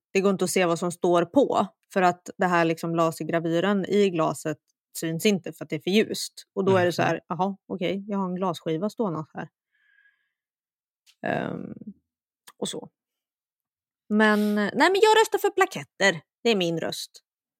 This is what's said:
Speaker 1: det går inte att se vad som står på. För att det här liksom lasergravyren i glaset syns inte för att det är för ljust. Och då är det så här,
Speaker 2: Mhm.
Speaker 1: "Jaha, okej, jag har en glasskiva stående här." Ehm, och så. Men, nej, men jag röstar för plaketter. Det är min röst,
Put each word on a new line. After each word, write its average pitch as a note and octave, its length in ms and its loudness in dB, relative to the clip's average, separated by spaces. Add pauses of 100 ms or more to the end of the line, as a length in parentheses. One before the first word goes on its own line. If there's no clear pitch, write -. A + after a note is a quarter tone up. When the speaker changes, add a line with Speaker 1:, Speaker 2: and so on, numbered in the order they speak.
(120)
Speaker 1:
det G3 80 2
går F#3+ 100 4
inte F#3 140 0
att F3 60 0
se F#3 160 2
vad E3 120 2
som F3 140 -4
står F3 320 2
på. G3+ 420 2 (260)
För F#3+ 100 0
att F3+ 360 0
det G3 80 0
här F3 180 4
liksom E3 300 -2
lasergravyren E3 920 0
i G3+ 240 2
glaset D#3 480 -2 (400)
syns E3 280 -4
inte G3 260 0
för - 120 -14
att D3+ 60 -18
det D#3+ 60 -6
är D3 40 -6
för - 100 -6
ljust. - 440 0 (200)
Och G3 100 -4
då F#3+ 120 2
är F3+ 100 2
det E3+ 60 0
så E3 100 -2
här, E3+ 120 0
Speaker 2:
Mhm. D#3+ 140 -8
Speaker 1:
"Jaha, F#3+ 280 -4 (120)
okej, F#3+ 400 -6
jag G3+ 100 -4
har G3 100 -2
en F3+ 60 -6
glasskiva F3+ 560 -4
stående E3 340 -4 (100)
här." E3+ 140 -12 (1800)
Ehm, - 480 -6 (840)
och - 100 -8
så. - 220 -12 (1160)
Men, G#3 460 2
nej, G#3 200 -2
men F4+ 280 4
jag A4 180 6
röstar G#4+ 180 2
för G4+ 120 0
plaketter. G3 680 0 (220)
Det A#3 80 2
är A3 60 2
min E3+ 240 -2
röst, - 300 -8 (500)